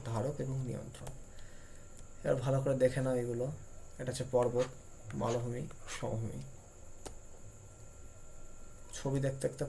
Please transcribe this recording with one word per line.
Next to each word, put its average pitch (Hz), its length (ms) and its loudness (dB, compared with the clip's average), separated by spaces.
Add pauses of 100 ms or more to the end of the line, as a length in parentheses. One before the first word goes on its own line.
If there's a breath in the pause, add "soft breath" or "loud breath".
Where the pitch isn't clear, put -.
ধারক 117 360 2
এবং 135 180 2
নিয়ন্ত্রণ। 107 500 -2 (1120 loud breath)
এবার 143 180 6
ভালো 135 200 6
করে 135 140 4
দেখে 127 260 6
নাও 127 140 4
এগুলো। 120 360 2 (480)
এটা 131 120 0
হচ্ছে 131 200 -2
পর্বত, 123 340 6 (480)
মালভূমি, 120 540 2 (320)
সমভূমি। 113 440 0 (2500)
ছবি 135 260 2
দেখতে 131 280 2
দেখতে - 220 0